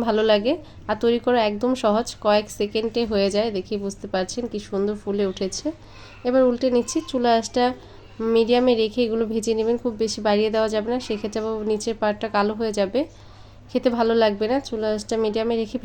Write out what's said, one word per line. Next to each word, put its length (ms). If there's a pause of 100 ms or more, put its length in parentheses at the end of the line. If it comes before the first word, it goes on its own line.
ভালো 140 (100)
লাগে। 220 (360)
আর 140
তৈরি 220
করা 140 (100)
একদম 220 (120)
সহজ, 240 (180)
কয়েক 200 (140)
সেকেন্ডে 420 (100)
হয়ে 240
যায়। 220
দেখেই 280
বুঝতে 280
পারছেন 380
কি 80 (100)
সুন্দর 340
ফুলে 280
উঠেছে। 360 (600)
এবার 220
উল্টে 260
নিচ্ছি। 220 (120)
চুলা 280
আঁচটা 280 (720)
মিডিয়ামে 460
রেখে 240
এগুলো 180 (100)
ভেজে 260
নেবেন, 240
খুব 100 (100)
বেশি 240
বাড়িয়ে 280
দেওয়া 200
যাবে 180
না, 40 (100)
সেক্ষেত্রে 340
আবার 120 (180)
নিচের 300
পার্টটা 340
কালো 240
হয়ে 200
যাবে, 200 (680)
খেতে 280
ভালো 160 (100)
লাগবে 280
না। 60 (100)
চুলা 280
আঁচটা 200 (100)
মিডিয়ামে 360
রেখে 240